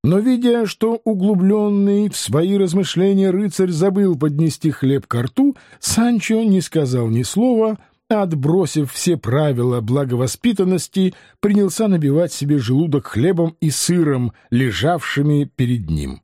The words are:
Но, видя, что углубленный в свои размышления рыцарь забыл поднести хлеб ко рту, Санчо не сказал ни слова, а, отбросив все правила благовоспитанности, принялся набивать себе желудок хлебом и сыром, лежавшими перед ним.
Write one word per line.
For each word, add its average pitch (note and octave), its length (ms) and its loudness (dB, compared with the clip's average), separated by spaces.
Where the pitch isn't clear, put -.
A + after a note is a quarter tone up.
Но, F#3 180 2
видя, A#3+ 460 2
что A3 380 -2
углубленный G3+ 1040 2
в - 80 -6
свои F3 420 0
размышления F#3+ 720 2
рыцарь F#3+ 380 -2
забыл F#3 480 0
поднести D3+ 540 -2
хлеб C3+ 360 -2
ко A#2+ 160 -2
рту, C4+ 340 0
Санчо A3+ 640 0
не F#3+ 180 4
сказал B2+ 480 -2
ни A#2 140 0
слова, A3 540 0
а, G#3+ 120 2
отбросив D#3 720 0
все F3 240 -2
правила B2 640 0
благовоспитанности, D3+ 1300 -2
принялся G#3 480 2
набивать D#3 420 2
себе C#3+ 280 -2
желудок C#3 480 0
хлебом E3 520 0
и D3+ 120 0
сыром, C#3+ 600 0
лежавшими C#3+ 1040 0
перед A#2+ 360 -2
ним. C#2+ 340 -6